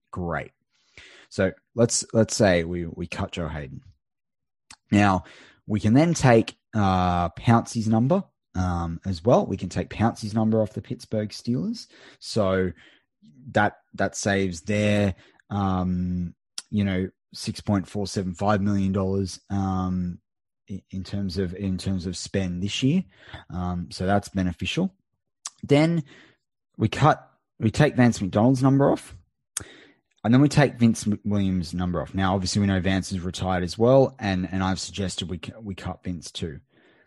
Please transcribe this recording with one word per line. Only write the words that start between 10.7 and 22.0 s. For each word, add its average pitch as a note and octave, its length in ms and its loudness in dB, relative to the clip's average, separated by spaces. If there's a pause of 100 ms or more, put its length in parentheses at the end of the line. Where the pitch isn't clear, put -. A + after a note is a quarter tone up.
the - 100 -8
Pittsburgh G#2+ 460 -6
Steelers. E3+ 580 -6 (320)
So F#2+ 540 0 (800)
that, G#2 240 2 (180)
that G2 220 -4
saves G2 460 0
their, G#2 520 2 (360)
um, F2+ 840 -2 (360)
you G#2 120 0
know, F#2 260 -2 (240)
six - 280 -10
point G2+ 260 0
four G2+ 220 -6
seven F#2 260 -4
five G2+ 260 0
million G2 300 0
dollars, F#2+ 480 -2 (120)
um, F#2 680 -4 (500)
i-, G2 220 -12
in F#2+ 140 -8
terms G2 340 -6
of, F#2 160 -4
in F#2+ 240 -4
terms F#2+ 280 -4